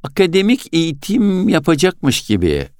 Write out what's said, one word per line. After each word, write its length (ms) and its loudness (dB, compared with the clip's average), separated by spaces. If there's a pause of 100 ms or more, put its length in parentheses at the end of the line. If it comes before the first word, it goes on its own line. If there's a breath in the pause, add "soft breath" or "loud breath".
akademik 680 0
eğitim 760 0
yapacakmış 720 0
gibi 460 0 (120)